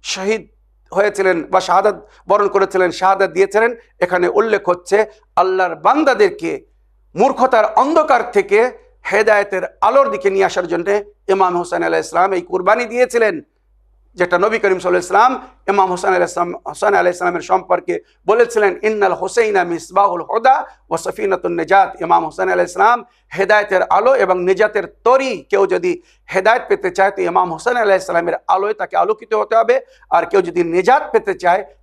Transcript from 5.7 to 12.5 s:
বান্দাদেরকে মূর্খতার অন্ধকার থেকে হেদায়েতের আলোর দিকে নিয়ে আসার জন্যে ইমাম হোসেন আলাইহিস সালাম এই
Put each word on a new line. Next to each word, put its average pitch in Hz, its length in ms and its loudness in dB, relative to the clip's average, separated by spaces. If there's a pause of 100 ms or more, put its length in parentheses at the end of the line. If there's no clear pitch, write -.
বান্দাদেরকে 208 640 2 (640)
মূর্খতার 220 500 2 (180)
অন্ধকার 302 380 2 (140)
থেকে 196 240 2 (460)
হেদায়েতের 202 580 0 (240)
আলোর 262 260 4
দিকে 196 160 -2
নিয়ে 190 200 0
আসার 180 180 -4
জন্যে 170 260 -2 (400)
ইমাম 190 260 2
হোসেন 170 240 -4
আলাইহিস 165 260 -2
সালাম 190 280 0
এই 175 140 -6